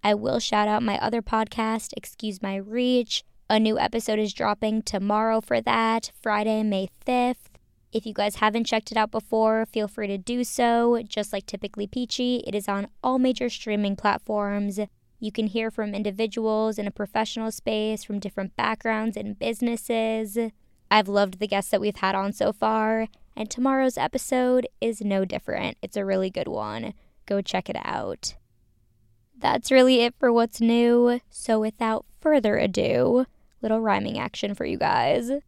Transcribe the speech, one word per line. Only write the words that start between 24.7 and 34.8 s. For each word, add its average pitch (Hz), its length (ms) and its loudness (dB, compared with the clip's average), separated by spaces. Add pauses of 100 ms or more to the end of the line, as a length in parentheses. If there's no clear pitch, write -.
is 226 180 -2
no 196 240 0
different. - 580 -6
It's 190 140 -10
a 202 80 -2
really 190 260 0
good - 200 -6
one. 202 460 -6 (300)
Go 202 160 0
check - 280 -6
it - 120 -4
out. - 540 -8 (1000)
That's - 340 0
really 254 300 8
it 240 180 0
for 240 140 4
what's 233 260 2
new. 240 680 4
So 220 320 0
without 220 440 -2 (140)
further 220 380 4
ado, 247 680 4 (360)
little 220 180 0
rhyming 214 400 0
action - 340 -4
for - 120 -6
you - 120 -4
guys. 240 540 2 (160)